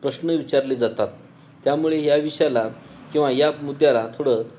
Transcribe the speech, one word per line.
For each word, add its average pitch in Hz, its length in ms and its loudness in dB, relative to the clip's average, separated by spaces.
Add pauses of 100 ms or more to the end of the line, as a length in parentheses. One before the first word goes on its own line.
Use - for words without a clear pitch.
प्रश्न 147 280 -4
विचारले 135 440 0
जातात, 110 340 -2 (560)
त्यामुळे 156 400 0
या 147 120 4
विषयाला 139 520 0 (440)
किंवा 147 180 2
या 139 200 2 (120)
मुद्द्याला 139 520 2
थोडं 127 280 0 (160)